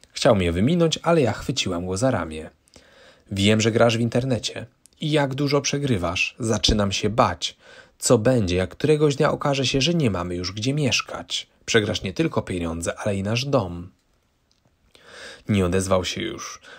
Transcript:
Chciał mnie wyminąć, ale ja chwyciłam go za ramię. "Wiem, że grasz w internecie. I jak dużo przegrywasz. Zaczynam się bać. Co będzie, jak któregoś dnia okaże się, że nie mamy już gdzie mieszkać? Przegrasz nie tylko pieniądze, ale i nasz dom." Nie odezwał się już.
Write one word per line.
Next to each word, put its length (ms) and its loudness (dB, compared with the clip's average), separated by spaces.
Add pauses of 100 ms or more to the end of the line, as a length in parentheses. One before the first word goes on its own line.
(120)
Chciał 220 4
mnie 180 2
wyminąć, 500 2
ale 180 4
ja 120 2
chwyciłam 540 -4
go 100 -2
za 140 2
ramię. 400 -6 (800)
"Wiem, 300 2
że 120 2
grasz 240 4
w 40 -2
internecie. 680 -2 (340)
I 100 -4
jak 240 0
dużo 260 0
przegrywasz. 760 -2
Zaczynam 540 2
się 180 -2
bać. 460 0 (420)
Co 200 4
będzie, 380 2
jak 140 0
któregoś 460 2
dnia 140 2
okaże 360 -2
się, 140 0
że 140 0
nie 160 2
mamy 260 -4
już 160 -6
gdzie 220 -2
mieszkać? 720 -4 (180)
Przegrasz 380 0
nie 100 -6
tylko 300 -2
pieniądze, 560 -6
ale 180 -2
i 60 -4
nasz 220 -2
dom." 460 -2 (1600)
Nie 180 2
odezwał 380 0
się 180 -6
już. 380 -10 (180)